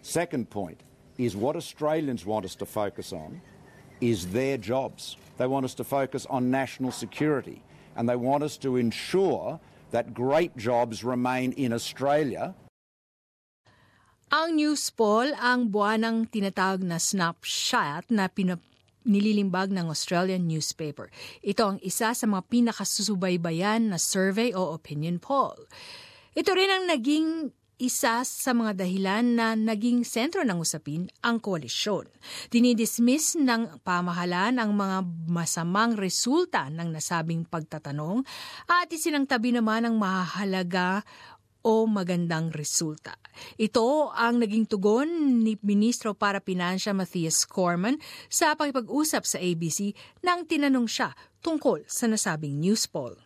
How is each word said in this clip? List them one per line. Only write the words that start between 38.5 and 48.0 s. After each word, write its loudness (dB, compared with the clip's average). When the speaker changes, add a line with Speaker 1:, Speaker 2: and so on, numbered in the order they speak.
Speaker 2:
at 2
isinangtabi 0
naman 2
ang 2
mahalaga 0
o 4
magandang 0
resulta. -4
Ito 2
ang 2
naging 2
tugon 2
ni 2
Ministro 2
para 0
Pinansya -2
Mathias 0
Cormann 0